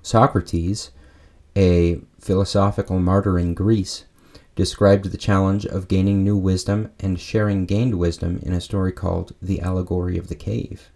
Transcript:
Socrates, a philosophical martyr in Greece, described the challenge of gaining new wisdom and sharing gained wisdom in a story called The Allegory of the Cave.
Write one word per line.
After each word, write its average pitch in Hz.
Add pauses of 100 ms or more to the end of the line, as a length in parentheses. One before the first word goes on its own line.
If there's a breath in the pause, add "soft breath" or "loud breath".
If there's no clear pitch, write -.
Socrates, 101 (640 soft breath)
a 87 (180)
philosophical 98
martyr 92
in 87
Greece, 98 (520 loud breath)
described 98
the 92
challenge 98
of 95
gaining 98
new 101
wisdom 98
and 95
sharing 104
gained 110
wisdom 87
in -
a 87
story 92
called 90
The 92
Allegory 90
of 85
the -
Cave. -